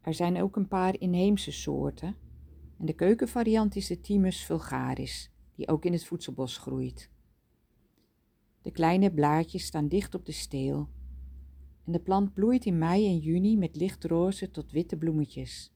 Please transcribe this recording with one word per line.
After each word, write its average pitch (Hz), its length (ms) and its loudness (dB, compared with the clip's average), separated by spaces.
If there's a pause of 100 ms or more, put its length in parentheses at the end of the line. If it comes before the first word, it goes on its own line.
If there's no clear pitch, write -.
Er 165 120 -2
zijn 175 280 0
ook 196 140 -2
een 196 120 0
paar 185 320 0
inheemse 185 520 2
soorten 143 640 -4 (640)
en - 80 -8
de 156 80 -2
keukenvariant 220 800 2
is 196 120 -6
de 175 140 -6
Thymus 190 420 2
vulgaris, 131 880 -4 (240)
die - 120 -8
ook 156 180 0
in 175 80 2
het 165 120 -2
voedselbos 131 520 -6
groeit. 131 520 -8 (1500)
De - 100 -10
kleine 185 400 4
blaadjes 156 540 2
staan 147 220 -2
dicht 196 280 0
op 185 100 -8
de 156 60 -12
steel 139 580 -4 (960)
en 165 60 -6
de 175 80 0
plant 196 340 2
bloeit 240 320 2
in 180 120 2
mei 175 300 4
en 180 100 4
juni 180 400 4
met 175 180 0
lichtroze 185 760 0
tot - 200 -10
witte 170 260 -2
bloemetjes. 151 800 -4